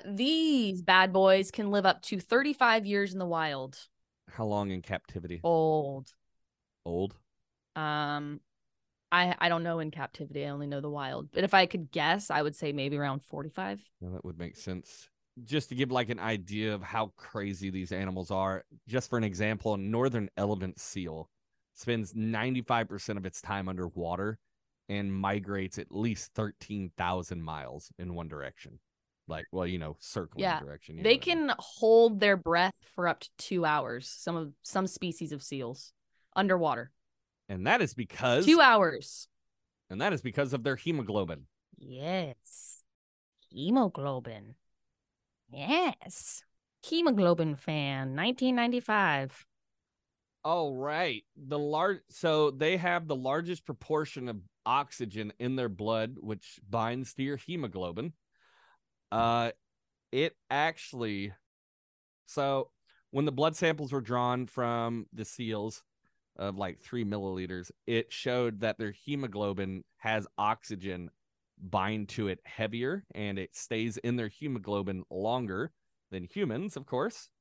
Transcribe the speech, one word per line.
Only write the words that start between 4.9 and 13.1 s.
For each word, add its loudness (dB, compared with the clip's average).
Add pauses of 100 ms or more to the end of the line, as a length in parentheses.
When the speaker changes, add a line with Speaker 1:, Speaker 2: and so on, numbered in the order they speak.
Speaker 1:
Old. 0 (720)
Speaker 2:
Old? -2 (600)
Speaker 1:
Um, -4 (680)
I, 4
I 4
don't 2
know 0
in -2
captivity. -8
I -4
only -6
know -4
the -6
wild. -6
But 2
if 4
I 8
could -2
guess, 2
I 2
would 0
say -4
maybe -2
around -2